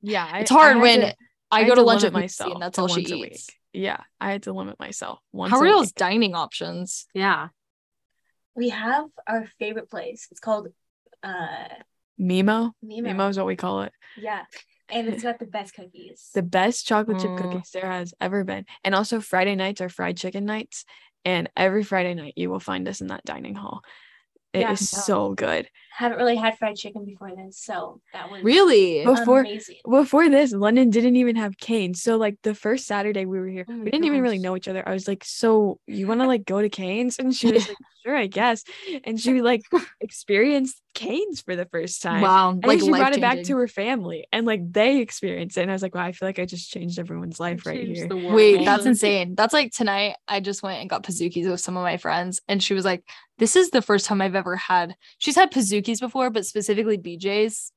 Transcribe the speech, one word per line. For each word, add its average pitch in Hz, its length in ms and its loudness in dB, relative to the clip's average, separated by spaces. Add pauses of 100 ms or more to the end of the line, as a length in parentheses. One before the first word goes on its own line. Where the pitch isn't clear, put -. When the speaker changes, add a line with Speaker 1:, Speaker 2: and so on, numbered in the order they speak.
Speaker 1:
Yeah, 202 300 -4
I, 180 100 -6
Speaker 2:
It's 220 100 0
hard 285 240 10
Speaker 1:
I 233 40 4
had - 20 6
Speaker 2:
when 240 200 6
Speaker 1:
to, 202 60 2 (440)
Speaker 2:
I 214 80 4
Speaker 1:
I 220 40 4
Speaker 2:
go 226 60 4
Speaker 1:
had 247 60 6
Speaker 2:
to 247 60 8
Speaker 1:
to 240 40 8
Speaker 2:
lunch 226 180 4
Speaker 1:
limit 196 120 0
Speaker 2:
with 175 80 0
Lucy - 200 -10
and - 100 -8
Speaker 1:
myself - 80 -12
Speaker 2:
that's 180 140 -10
Speaker 1:
to 196 60 -2
Speaker 2:
all 180 60 0
she 175 140 -2
Speaker 1:
once 170 100 -6
a 175 40 -6
Speaker 2:
eats. - 320 -12
Speaker 1:
week. - 80 -20 (180)
Yeah, 190 240 -6 (220)
I 196 120 -6
had 202 120 -6
to 196 100 -10
limit 190 260 -12
myself - 400 -12 (120)
once 190 200 -4
Speaker 2:
How 247 80 6
Speaker 1:
a 294 40 6
Speaker 2:
are 339 40 8
y'all's 381 200 6
Speaker 1:
week. - 80 -12
Speaker 2:
dining 196 400 0
options? 170 800 -8
Speaker 3:
Yeah. 180 360 0 (1040)
Speaker 4:
We 240 140 -2
have 240 360 -4 (220)
our 220 180 -4 (140)
favorite 220 300 -8
place. - 420 -14
It's - 80 -20
called, 208 280 -4 (560)
uh, 175 440 -10 (520)
Speaker 1:
Mimo? 202 520 0 (140)
Speaker 4:
Mimo. 220 220 -12
Speaker 1:
Mimo 196 220 -2
is 196 80 -4
what 190 100 -4
we 190 80 -4
call 190 280 -6
it. 208 80 -12 (260)
Speaker 4:
Yeah. 208 260 -10 (460)
And 226 180 -6
it's 220 160 -8
got 240 160 -6
the 226 80 -14
best 202 260 -12
cookies. - 640 -20
Speaker 1:
The 196 80 0
best 185 420 0
chocolate 214 340 0
chip 185 120 -4
Speaker 2:
Mm. 180 60 -8
Speaker 1:
cookies 180 340 -8
there 185 180 -8
has 180 320 -8
ever 190 220 -2
been. 196 220 -8 (180)
And 196 100 0
also 214 260 0
Friday 196 360 0
nights 190 260 -4
are 180 80 -6
fried 175 280 -6
chicken 196 280 -8
nights. 214 400 -10 (400)
And 175 320 -2
every 190 260 0
Friday 185 300 -2
night 156 220 -12
you 180 160 -4
will 185 80 -6
find 185 280 -8
us 196 140 -10
in - 60 -12
that - 180 -12
dining - 300 -12
hall. 202 260 -14 (720)
It 190 60 0
Speaker 4:
Yeah. 214 140 0
Speaker 1:
is 196 140 -4
so 196 460 -2
good. - 340 -4 (280)
Speaker 4:
Haven't 240 240 -2
really 240 160 2
had 220 240 -2
fried 208 160 -4
chicken 202 300 -14
before 196 300 -16
then, 190 160 -18
so - 500 -12 (120)
that 180 160 -14
was 196 140 -14
Speaker 2:
Really? 214 600 6
Speaker 1:
Before 247 380 6
Speaker 4:
amazing. 214 360 -6 (120)
Speaker 1:
before 285 400 6
this, 277 240 6
London 220 380 4
didn't 240 240 4
even 247 200 2
have 208 220 -4
Cane's. 190 460 -4
So, 226 140 0
like, 208 260 -2
the 214 120 -2
first 226 300 -4
Saturday 202 400 -4
we 190 140 -6
were 185 80 -6
here, 185 200 -10
Speaker 3:
Oh 233 60 -14
my 226 100 -10
Speaker 1:
we 214 80 -4
didn't 311 140 0
even 285 160 2
really 233 160 0
Speaker 3:
gosh. 185 60 -4
Speaker 1:
know 185 120 -4
each 185 120 -10
other. 190 200 -6
I 190 60 -4
was 190 140 -6
like, 196 160 -6
"So 214 640 2
you 196 200 -6
wanna, 233 200 0
like, 240 180 0
go 196 160 -2
to 214 80 0
Cane's?" 208 500 -4
And 254 160 0
she 226 160 2
was 220 160 2
Speaker 2:
<laughs> - 20 -12
Speaker 1:
like, 208 80 -12 (280)
"Sure, 262 100 -2
I 247 120 0
guess." 220 360 0 (400)
And 226 160 -6
she, 247 220 2
like, 233 200 2 (100)
<laughs> - 300 0
experienced 262 800 0 (140)
Cane's 330 460 -6
for 180 140 -8
the 175 100 -6
first 175 360 -8
time. 170 200 -2
Speaker 2:
Wow, 190 300 6
Speaker 1:
And 185 140 -2
Speaker 2:
like, 339 140 6
Speaker 1:
then - 80 2
she - 40 4
brought 269 220 4
it - 80 0
back 247 160 2
Speaker 2:
life-changing. 175 160 -4
Speaker 1:
to 262 60 0
her 247 80 0
family, 196 640 -6
and, 233 160 0
like, 220 140 0 (100)
they 233 280 4
experienced 180 580 -6
it. 185 40 0
And 180 100 0
I - 20 -2
was 190 100 -4
like, 185 120 -6
"Wow, 180 100 -4
I 180 60 -6
feel 190 160 -8
like 190 120 -6
I 180 60 -4
just 180 260 -12
changed 175 280 -8
everyone's 170 400 -10
life 175 280 -6
right 160 120 -8
Speaker 3:
Changed 170 200 -8
Speaker 1:
here." 170 100 -8
Speaker 3:
the 190 80 -6
world. 180 160 -2
Speaker 2:
Wait, 208 280 10
Speaker 3:
Yeah. - 40 2
Speaker 2:
that's 202 200 4
insane. 202 500 2
That's 220 180 2
like 285 200 2
tonight 202 420 0 (120)
I 202 120 -2
just 196 240 -6
went 190 180 -6
and 185 80 -12
got - 140 -4
Pizookies 170 460 -4
with 180 120 -2
some 180 160 -6
of 180 60 -4
my 175 140 -2
friends, 175 500 -4
and 202 160 0
she - 100 -2
was 190 120 -2
like, 185 180 0 (340)
"This - 180 2
is 359 140 6
the 247 140 2
first 202 240 2
time 196 160 0
I've 190 120 -2
ever 180 200 -2
had," 180 400 -2 (240)
she's 294 160 0
had 359 160 6
Pizookies 208 480 0
before, 254 300 -2
but 214 160 -4
specifically 214 520 0
B 175 200 -10
J's. 208 600 -2